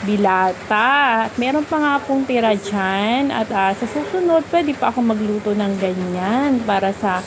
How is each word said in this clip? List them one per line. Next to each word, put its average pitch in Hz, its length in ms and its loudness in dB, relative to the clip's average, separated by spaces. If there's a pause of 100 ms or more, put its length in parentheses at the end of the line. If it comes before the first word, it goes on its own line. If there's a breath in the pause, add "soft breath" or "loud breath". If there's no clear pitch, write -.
dilata. 214 1200 2
At - 60 -12
meron 269 320 0
pa 311 100 -2
nga 294 240 2
pong 269 220 0
tira 233 340 2
dyan. 202 720 0
At, 226 240 -2
ah, 196 220 2
sa 240 100 -6
susunod, 330 640 0
pwede 294 240 0
pa 247 160 -2
ako 240 140 -2
magluto 208 480 0
ng 202 260 0
ganyan 190 880 0
para 196 300 0
sa 190 320 -2